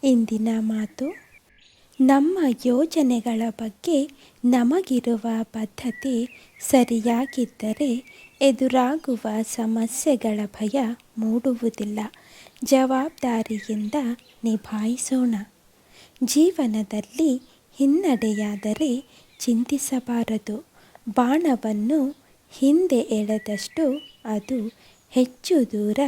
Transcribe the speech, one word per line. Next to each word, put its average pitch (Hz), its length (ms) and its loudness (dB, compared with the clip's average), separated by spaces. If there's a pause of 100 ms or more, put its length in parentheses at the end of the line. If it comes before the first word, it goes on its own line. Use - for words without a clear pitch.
ಇಂದಿನ 226 440 2 (120)
ಮಾತು. 220 640 -6 (760)
ನಮ್ಮ 277 380 4 (260)
ಯೋಜನೆಗಳ 247 840 0
ಬಗ್ಗೆ 269 600 -2 (360)
ನಮಗಿರುವ 240 960 0
ಬದ್ಧತೆ 233 880 -6 (300)
ಸರಿಯಾಗಿದ್ದರೆ 233 1400 0 (380)
ಎದುರಾಗುವ 254 1000 0
ಸಮಸ್ಯೆಗಳ 226 1040 -2
ಭಯ 214 380 -4 (340)
ಮೂಡುವುದಿಲ್ಲ. 220 840 -2 (640)
ಜವಾಬ್ದಾರಿಯಿಂದ 247 1300 -2 (480)
ನಿಭಾಯಿಸೋಣ. 226 920 -2 (880)
ಜೀವನದಲ್ಲಿ 254 1160 0 (360)
ಹಿನ್ನಡೆಯಾದರೆ 240 1300 0 (360)
ಚಿಂತಿಸಬಾರದು. 240 1300 -2 (440)
ಬಾಣವನ್ನು 262 1040 2 (360)
ಹಿಂದೆ 294 480 4
ಎಳೆದಷ್ಟು 214 1000 -2 (240)
ಅದು 214 460 -4 (380)
ಹೆಚ್ಚು 254 640 2
ದೂರ 208 360 -2